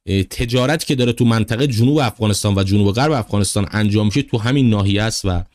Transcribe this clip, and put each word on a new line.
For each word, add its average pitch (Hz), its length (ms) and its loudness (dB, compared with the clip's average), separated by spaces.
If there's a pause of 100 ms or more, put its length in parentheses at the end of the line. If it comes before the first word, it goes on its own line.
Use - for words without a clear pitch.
اه، 98 160 0
تجارت 127 640 -2
که 147 100 -2
داره 123 180 0
تو 120 120 0
منطقه 113 420 0
جنوب 131 320 2
افغانستان 107 560 0
و 98 80 2
جنوب 101 300 2
غرب 139 200 0
افغانستان 104 580 -2
انجام 107 360 0
می‌شه 139 160 0
تو 127 160 -4
همین 123 320 2
ناحیه 101 320 0
است 110 220 -4
و 90 180 -2 (120)